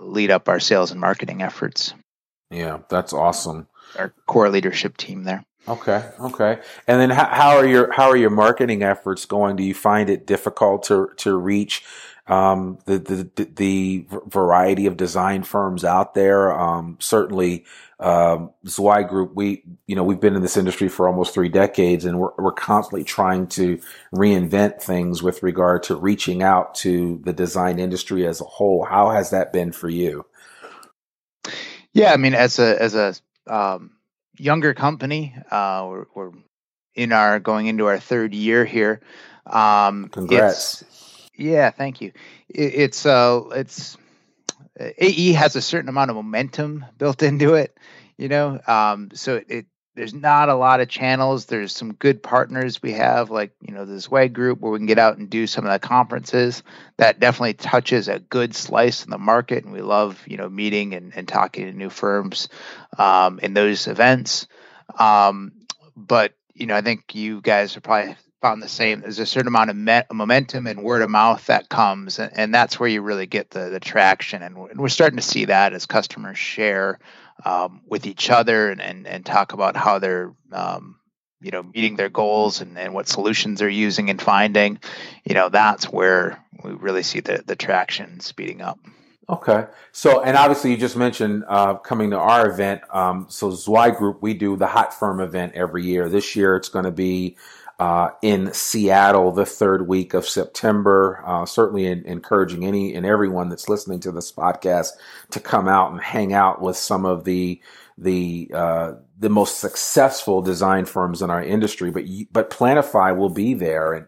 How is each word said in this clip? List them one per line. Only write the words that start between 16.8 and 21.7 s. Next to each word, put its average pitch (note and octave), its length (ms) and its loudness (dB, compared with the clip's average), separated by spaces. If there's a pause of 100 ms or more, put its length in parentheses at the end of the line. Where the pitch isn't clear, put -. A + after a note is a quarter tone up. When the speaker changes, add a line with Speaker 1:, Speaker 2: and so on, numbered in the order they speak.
Speaker 2:
certainly, F#2 640 0 (360)
um, E2+ 520 2 (160)
Zwei G#2 360 2
Group, F#2 320 -4
we, G2+ 280 -4 (240)
you G2+ 80 -6
know, F#2+ 80 0
we've F#2 160 0
been G2+ 160 4
in F#2+ 60 0
this F2+ 160 -2
industry F#2 320 0
for F2+ 180 2
almost F2+ 260 0
three F2+ 140 0
decades, F2+ 560 2